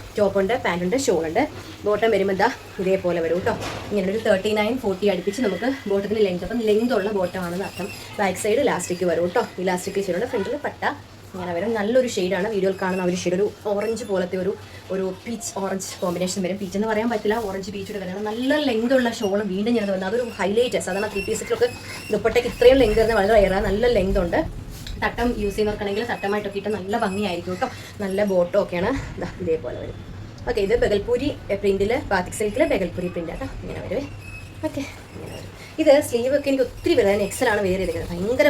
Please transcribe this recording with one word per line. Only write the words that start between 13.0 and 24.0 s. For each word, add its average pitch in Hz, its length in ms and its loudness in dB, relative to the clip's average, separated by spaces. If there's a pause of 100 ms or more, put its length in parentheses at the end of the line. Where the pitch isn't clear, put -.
ഒരു 180 120 0
ഷെയ്ഡ്, 175 160 0
ഒരു 202 80 2 (260)
ഓറഞ്ച് 214 380 -2
പോലത്തെ 185 320 0
ഒരു, 190 100 0 (420)
ഒരു 190 120 -2 (200)
പീച്ച് 233 260 -8 (100)
ഓറഞ്ച് 190 260 -4 (140)
കോമ്പിനേഷൻ 180 440 -2
വരും. 185 160 -2
പീച്ച് 196 180 -6
എന്ന് 220 120 0
പറയാൻ 220 220 2
പറ്റില്ല, 214 220 0 (120)
ഓറഞ്ച് 190 280 -6
പീച്ച് 196 160 -8
കൂടെ 196 120 -6
വരണം. 190 260 -6
നല്ല 254 280 2 (120)
ലെങ്ത് 233 280 2
ഉള്ള 240 120 4 (100)
ഷോൾ 202 180 2 (140)
വീണ്ടും 208 260 0
ഞാനത് 202 180 0
വന്നത് 185 140 -2
അതൊരു 240 160 0 (140)
ഹൈലൈറ്റ്. 208 480 2
സാധാരണ 196 260 -2
ത്രീ 202 140 -2
പീസ് 214 140 -2
സെറ്റിലൊക്കെ 233 280 0 (440)
ദുപ്പട്ടയ്ക്ക് 233 400 2
ഇത്രയും 254 280 10
ലെങ്ത് 214 200 4
വരുന്നത് 220 180 4
വളരെ 202 180 6
റെയറാണ്. 190 320 4
നല്ല 233 280 2
ലെങ്ത് 190 260 2